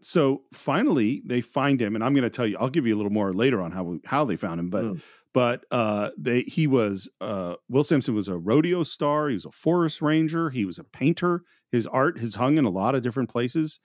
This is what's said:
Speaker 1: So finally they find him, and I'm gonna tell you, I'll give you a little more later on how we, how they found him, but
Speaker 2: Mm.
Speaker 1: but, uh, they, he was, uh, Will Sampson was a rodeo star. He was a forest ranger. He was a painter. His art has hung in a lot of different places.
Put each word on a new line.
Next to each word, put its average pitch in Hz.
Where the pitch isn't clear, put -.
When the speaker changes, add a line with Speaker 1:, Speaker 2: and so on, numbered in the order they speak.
Speaker 1:
So 139
finally 143
they 123
find 135
him, 107
and 110
I'm 139
gonna 127
tell 120
you, 95
I'll 127
give 135
you 110
a 104
little 104
more 101
later 110
on 87
how 92
we, 85
how 147
they 98
found 85
him, 87
but 95
Speaker 2:
Mm. 104
Speaker 1:
but, 123
uh, 107
they, 123
he 156
was, 107
uh, 95
Will 139
Sampson 135
was 101
a 92
rodeo 156
star. 151
He 127
was 113
a -
forest 165
ranger. 160
He 120
was 87
a -
painter. 175
His 120
art 135
has 117
hung 131
in 135
a 98
lot 98
of 131
different 120
places. 151